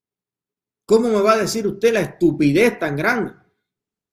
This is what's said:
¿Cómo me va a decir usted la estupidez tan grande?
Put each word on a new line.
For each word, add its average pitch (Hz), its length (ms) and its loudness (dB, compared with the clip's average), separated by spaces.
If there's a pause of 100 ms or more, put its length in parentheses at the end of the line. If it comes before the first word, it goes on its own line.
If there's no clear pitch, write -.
(840)
¿Cómo 226 240 2
me 208 140 0
va 214 100 2
a 220 60 2
decir 208 280 -4
usted 226 280 0
la 214 60 0
estupidez 156 800 0
tan 151 160 -6
grande? 190 380 -4 (800)